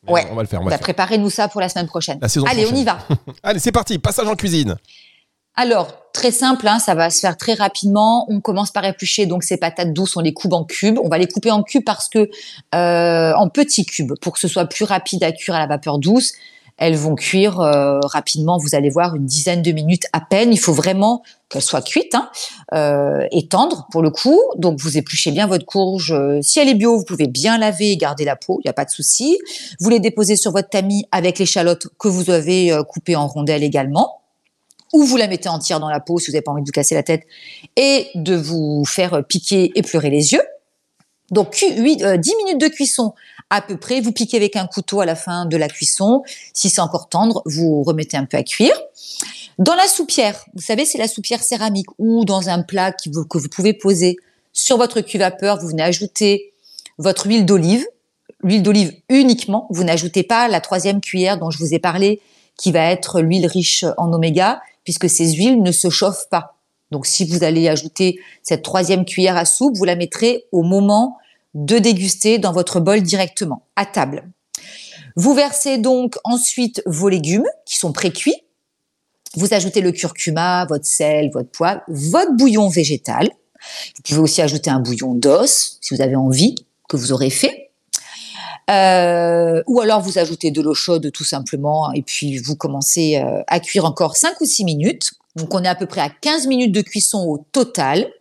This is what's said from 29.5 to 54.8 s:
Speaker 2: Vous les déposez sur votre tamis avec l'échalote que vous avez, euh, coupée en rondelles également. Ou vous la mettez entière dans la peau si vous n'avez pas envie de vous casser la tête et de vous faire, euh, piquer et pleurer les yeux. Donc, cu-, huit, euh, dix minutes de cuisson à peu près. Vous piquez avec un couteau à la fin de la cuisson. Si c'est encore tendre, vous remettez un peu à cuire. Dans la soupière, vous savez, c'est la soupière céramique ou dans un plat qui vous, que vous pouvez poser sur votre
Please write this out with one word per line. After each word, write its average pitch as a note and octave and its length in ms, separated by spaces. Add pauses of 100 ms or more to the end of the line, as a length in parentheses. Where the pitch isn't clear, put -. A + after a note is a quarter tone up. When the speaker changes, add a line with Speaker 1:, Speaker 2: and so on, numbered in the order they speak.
Speaker 2:
Vous - 120
les A#3 100
déposez G#3 360
sur G3+ 160
votre F#3+ 180
tamis G3+ 420
avec F3+ 260
l'échalote F3 480 (120)
que G#3+ 100
vous F3+ 220
avez, F3 420
euh, D3+ 100
coupée D#3+ 320
en D3 120
rondelles D3 360
également. C#3+ 600 (720)
Ou D4 100
vous B3+ 140
la G#3 100
mettez F3+ 220
entière D#3+ 300
dans D3+ 100
la D3 100
peau E3+ 180
si E3 100
vous C#3 40
n'avez D3+ 100
pas D3 100
envie C#3+ 100
de C#3 40
vous C#3+ 60
casser D3 220
la D3+ 80
tête D#3+ 220 (520)
et C4+ 380
de E3+ 200
vous D3+ 520
faire, F3+ 260
euh, D3+ 100
piquer F#3 520
et G3+ 80
pleurer D3+ 260
les D3 240
yeux. D4+ 80 (880)
Donc, G3+ 200
cu-, F#4+ 300
huit, C#4 220
euh, F#3+ 140
dix G3+ 180 (100)
minutes E4+ 160
de D#4 80
cuisson C4 460 (360)
à G3 120
peu G3 140
près. B3+ 240
Vous A3+ 120
piquez A#3 240
avec G#3 200
un F#3 100
couteau G3 340
à F3+ 60
la E3 80
fin F3 320
de D#3+ 100
la D3+ 120
cuisson. A3 540 (320)
Si F#3+ 160
c'est - 100
encore E3 280
tendre, A3 380
vous D#3 360
remettez D#3 340
un C#3 80
peu C#3 120
à B2+ 60
cuire. D4+ 320 (840)
Dans C#4+ 160
la F#4 140
soupière, C#4 560 (100)
vous F3+ 80
savez, A#3 220
c'est C#4+ 140
la A3 100
soupière A3+ 340
céramique G#3+ 460 (100)
ou A3+ 260
dans F#3+ 240
un F3 140
plat F#3 300
qui D#3+ 180
vous, D3+ 160
que - 120
vous C#3 100
pouvez G3+ 260
poser F3+ 420 (360)
sur - 260
votre A#3 220